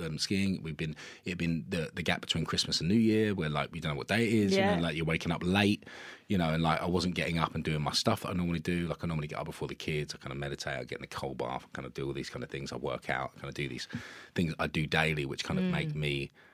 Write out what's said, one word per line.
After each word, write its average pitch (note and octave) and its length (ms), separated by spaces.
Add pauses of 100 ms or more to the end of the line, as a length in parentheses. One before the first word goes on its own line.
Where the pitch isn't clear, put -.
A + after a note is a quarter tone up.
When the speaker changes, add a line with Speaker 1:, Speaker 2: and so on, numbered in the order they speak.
Speaker 1:
um, D2+ 140
skiing. G2 440
We've D#2 140
been, D#2+ 180 (300)
it F#2+ 60
had F2+ 80
been E2+ 280
the, F2 280
the F2 80
gap D#2+ 180
between D#2+ 240
Christmas - 340
and D#2 80
New G2 80
Year A2 380
where, E2+ 160
like, D2 220
we E2+ 80
don't D#2 140
know C#2+ 40
what B1+ 100
day G#2+ 200
it G#2 60
is, G#2 200
you F#2+ 60
Speaker 2:
Yeah. G2 160
Speaker 1:
know, E2+ 80
like, D#2+ 120
you're D#2+ 100
waking D#2+ 260
up E2 120
late, G2+ 420 (420)
you G#2 100
know, D#2+ 160
and, D#2+ 100
like, D#2+ 180
I - 40
wasn't F2 300
getting E2 240
up D#2+ 160
and D#2 80
doing D#2 180
my C#2+ 100
stuff - 300
that - 80
I - 40
normally F2 260
do. E2+ 280
Like, D2 160
I F2 40
normally D#2 200
get - 120
up D#2 60
before E2 220
the - 80
kids, D2+ 380
I - 60
kind - 120
of C#2+ 60
meditate, C#2 400
I B1 80
get - 140
in - 20
the C#2 60
cold C2+ 320
bath, B1 260
I - 80
kind B1+ 140
of B1 80
do C#2 100
all C#2 80
these C2+ 160
kind - 140
of - 80
things, C2+ 200
I C2+ 60
work B1+ 320
out, C2 260
I - 60
kind C#2 80
of C#2 60
do D2 120
these B1 200 (480)
things E2 240
I E2+ 80
do D#2 180
daily, D#2 400
which C2+ 180
kind - 160
of - 60
Speaker 2:
Mm. - 60
Speaker 1:
make D2+ 240
me C#2+ 360 (220)